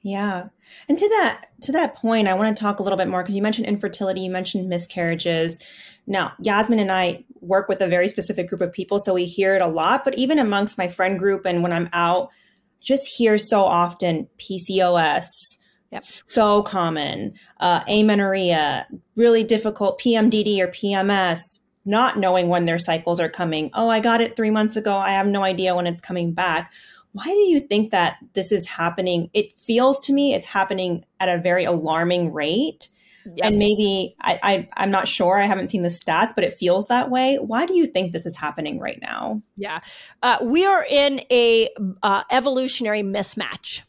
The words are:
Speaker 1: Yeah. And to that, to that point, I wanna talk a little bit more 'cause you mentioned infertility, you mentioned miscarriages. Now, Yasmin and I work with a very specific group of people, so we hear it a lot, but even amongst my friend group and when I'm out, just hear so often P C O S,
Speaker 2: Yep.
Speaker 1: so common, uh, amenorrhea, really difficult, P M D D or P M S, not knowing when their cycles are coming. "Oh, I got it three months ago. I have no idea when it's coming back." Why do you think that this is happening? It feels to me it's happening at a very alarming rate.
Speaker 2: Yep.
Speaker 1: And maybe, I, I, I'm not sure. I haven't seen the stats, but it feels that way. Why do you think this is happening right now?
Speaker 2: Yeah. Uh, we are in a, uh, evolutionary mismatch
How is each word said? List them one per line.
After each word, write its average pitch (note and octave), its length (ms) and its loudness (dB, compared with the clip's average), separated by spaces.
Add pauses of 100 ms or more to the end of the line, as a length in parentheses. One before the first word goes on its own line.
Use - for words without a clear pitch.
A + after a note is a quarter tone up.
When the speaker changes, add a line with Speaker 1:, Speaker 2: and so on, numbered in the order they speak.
Speaker 1:
Yeah. G3 480 -6 (400)
And D4+ 80 2
to G4+ 120 2
that, G4+ 360 0 (160)
to - 100 -6
that D4 240 0
point, A3 320 2
I F#3 60 2
wanna G#3+ 220 0
talk G#3 240 -2
a G3+ 40 -4
little F#3+ 140 -2
bit F#3 100 0
more F3+ 160 -2
'cause G3 120 -4
you G3 60 -2
mentioned A3 260 -2
infertility, G3 520 -4
you F#3 100 -6
mentioned F#3 380 -4
miscarriages. E3+ 920 -2 (480)
Now, F#3+ 320 -2
Yasmin G#3+ 400 2
and G3 120 0
I F3+ 340 0 (160)
work F#3+ 260 0
with F#3+ 140 -2
a F#3+ 60 0
very F3+ 200 2
specific F#3 400 -4
group F3 140 -6
of F3 100 -2
people, G3 260 -4
so G3+ 160 0
we F3+ 120 0
hear F#3+ 300 0
it F#3 60 4
a F3 60 2
lot, E3 380 0
but C4 120 -2
even C4 220 2
amongst G#3 380 0
my F3+ 100 -2
friend F#3 320 -2
group G3 260 0
and F3 160 0
when F3 120 0
I'm E3+ 180 -2
out, F3 380 0 (500)
just C4+ 260 0
hear A3 320 2
so G#3 260 2
often F3 640 0 (100)
P F#3+ 200 -10
C F#3 240 -2
O F3+ 140 4
S, D#3+ 600 -2 (340)
Speaker 2:
Yep. - 120 -16
Speaker 1:
so G#3 600 2
common, E3+ 680 -4 (260)
uh, F3 280 2
amenorrhea, F#3+ 1000 2 (280)
really A3+ 280 4
difficult, G#3 560 0
P A#3 160 2
M G#3+ 140 4
D G#3+ 140 2
D G3+ 180 2
or F3+ 60 2
P G3+ 260 -4
M G3 160 0
S, F3+ 500 -2 (240)
not A3 340 2
knowing F#3 300 2
when F3 180 2
their E3+ 120 0
cycles E3+ 420 -2
are D#3+ 100 0
coming. D#3+ 440 -4
"Oh, A#3 160 0
I A3 100 2
got A#3 220 2
it A3+ 140 -2
three G#3+ 160 0
months G#3+ 260 0
ago. G#3 180 -2
I G3 160 0
have G3 160 2
no G3+ 160 0
idea F#3 320 0
when F3 120 0
it's E3+ 140 -6
coming F3 320 -4
back." E3+ 380 -2 (420)
Why G3+ 120 -12
do G4 140 0
you F4+ 200 4
think G#3+ 320 0
that F3 260 2 (160)
this F#3+ 180 -2
is F3+ 160 0
happening? E3+ 680 -2
It - 220 -2
feels B3+ 460 2
to C#4 120 0
me C#4 200 4
it's - 120 -2
happening F#3 580 -2 (160)
at F#3 100 0
a F3 120 0
very F3+ 220 2
alarming E3+ 680 0
rate. D#3+ 580 -4 (360)
Speaker 2:
Yep. F#3 200 -4
Speaker 1:
And G#3 140 4
maybe, G#3 600 0
I, - 200 -2
I, G3 360 0
I'm G3 140 0
not F#3+ 140 0
sure. F#3 320 2
I G3+ 100 2
haven't F#3+ 220 -2
seen G3 120 -2
the F3 80 0
stats, F3 440 0
but F3+ 120 0
it - 80 -4
feels F#3 340 0
that B3 220 0
way. C4 260 2
Why A3+ 300 -2
do F#4 80 -2
you E4+ 120 4
think F3+ 280 -2
this E3 120 -6
is D#3+ 120 -8
happening D3+ 420 -6
right - 220 -10
now? - 400 -6 (160)
Speaker 2:
Yeah. G3 240 -8 (420)
Uh, B3 200 4
we D4+ 220 2
are G4 240 4
in C#4 300 2 (100)
a, A#3 380 4 (360)
uh, G3 280 2
evolutionary B3+ 720 0
mismatch G3 840 -6